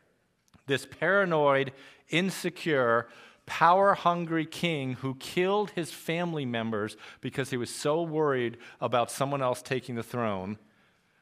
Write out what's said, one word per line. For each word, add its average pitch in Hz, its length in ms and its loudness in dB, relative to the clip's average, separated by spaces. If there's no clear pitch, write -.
this 135 200 -2
paranoid, 156 840 2
insecure, 156 960 0
power-hungry 175 1000 4
king 147 480 -2
who 131 200 -6
killed 190 560 0
his 160 200 -6
family 165 540 -4
members 113 520 -2
because 127 300 -4
he 135 60 -2
was 117 180 -4
so 156 280 0
worried 143 560 0
about 120 300 2
someone 139 300 -2
else 127 220 0
taking 131 320 -4
the 117 80 -4
throne, 104 560 -4